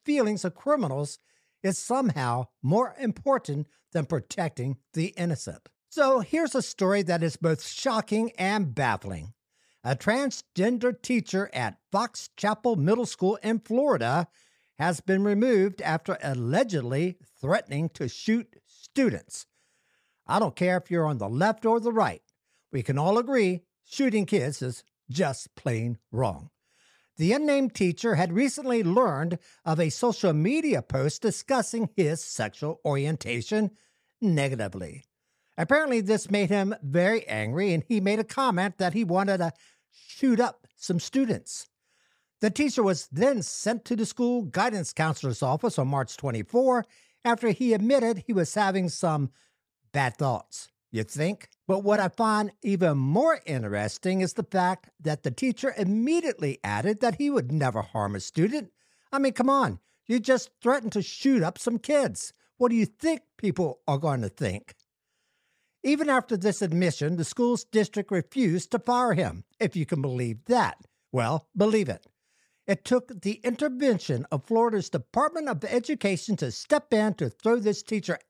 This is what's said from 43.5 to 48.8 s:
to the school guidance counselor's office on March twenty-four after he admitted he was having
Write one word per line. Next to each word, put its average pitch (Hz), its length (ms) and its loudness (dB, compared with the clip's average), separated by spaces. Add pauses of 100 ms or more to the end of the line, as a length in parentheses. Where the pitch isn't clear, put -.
to 240 100 -4
the 214 120 0
school 240 380 0
guidance 185 500 -2
counselor's 147 480 -2
office 151 360 0
on 131 100 0
March 135 280 -2
twenty-four 226 680 0 (360)
after 233 280 2
he 226 240 2
admitted 226 520 2
he 240 60 -2
was 180 220 2
having 196 340 2